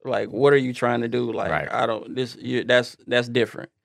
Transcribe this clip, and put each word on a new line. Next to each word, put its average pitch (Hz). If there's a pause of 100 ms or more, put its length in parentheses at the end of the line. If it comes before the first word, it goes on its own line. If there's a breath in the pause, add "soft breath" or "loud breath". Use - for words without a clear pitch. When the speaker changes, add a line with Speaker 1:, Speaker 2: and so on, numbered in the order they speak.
Speaker 1:
like, 110
"What 127
are 143
you 127
trying 120
to 117
do?" 120
Like, 101
Speaker 2:
Right. 76
Speaker 1:
"I 120
don't, 113
this, 123
you, 123
that's, 123
that's 120
different." 120 (160)